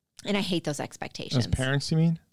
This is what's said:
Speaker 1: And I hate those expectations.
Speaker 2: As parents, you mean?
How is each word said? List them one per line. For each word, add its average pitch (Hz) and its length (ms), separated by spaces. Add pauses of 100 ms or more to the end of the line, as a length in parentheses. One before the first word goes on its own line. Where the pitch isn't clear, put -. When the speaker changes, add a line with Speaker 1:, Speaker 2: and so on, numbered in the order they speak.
(240)
Speaker 1:
And 202 120
I 196 40
hate 180 220
those 147 160
expectations. - 680
Speaker 2:
As - 60
parents, 135 380
you 160 80
mean? 165 220 (120)